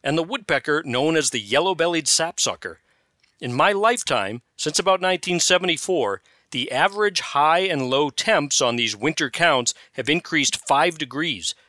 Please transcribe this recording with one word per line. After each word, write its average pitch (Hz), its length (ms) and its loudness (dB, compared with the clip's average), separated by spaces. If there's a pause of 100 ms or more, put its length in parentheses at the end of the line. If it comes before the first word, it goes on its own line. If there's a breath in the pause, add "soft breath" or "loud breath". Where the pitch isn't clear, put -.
and 143 120 0
the 165 60 0
woodpecker 156 600 -2
known 143 320 2
as 147 140 2
the 123 100 -4
yellow-bellied 160 640 0
sapsucker. 117 720 -2 (640)
In 123 120 -6
my 160 200 4
lifetime, 143 680 -2 (140)
since - 220 -2
about 190 220 2
nineteen 180 400 -2
seventy-four, 165 840 0 (300 soft breath)
the 123 180 -6
average 196 500 0
high 151 380 2
and 151 320 -2
low 143 180 2
temps 147 540 0
on 120 140 2
these 110 200 -2
winter 147 320 -2
counts 139 460 2 (200 loud breath)
have 131 140 -4
increased 156 600 -2
five 160 300 2
degrees, 135 560 -6 (140)